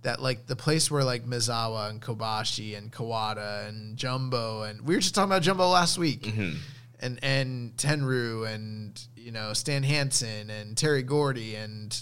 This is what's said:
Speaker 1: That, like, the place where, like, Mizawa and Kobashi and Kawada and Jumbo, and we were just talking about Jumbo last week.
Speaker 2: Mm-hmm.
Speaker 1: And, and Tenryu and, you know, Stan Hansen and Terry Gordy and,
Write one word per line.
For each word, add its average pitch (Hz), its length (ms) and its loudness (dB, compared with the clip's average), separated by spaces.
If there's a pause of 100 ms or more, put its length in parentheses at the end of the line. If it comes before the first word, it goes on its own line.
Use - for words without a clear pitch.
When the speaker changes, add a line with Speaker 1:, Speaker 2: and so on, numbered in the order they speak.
Speaker 1:
That, 131 200 0
like, 127 240 -2
the 127 100 -4
place 156 340 2
where, 143 140 4
like, 120 220 0
Mizawa 113 640 0
and 110 100 -10
Kobashi 110 800 -2
and 107 140 -12
Kawada 107 760 -2
and 107 280 -10
Jumbo, 127 680 -2
and 107 200 -8
we 151 120 2
were 269 60 4
just 185 140 2
talking 196 160 4
about 190 120 6
Jumbo 185 260 6
last 180 300 6
week. 165 240 0
Speaker 2:
Mm-hmm. 104 340 -2 (440)
Speaker 1:
And, 123 220 -4
and 127 540 0
Tenryu 123 720 0
and, 107 520 -8 (180)
you 117 160 -14
know, 107 200 -4
Stan 139 300 0
Hansen 123 680 2
and 107 280 -8
Terry 147 260 4
Gordy 127 540 0
and, 107 460 -8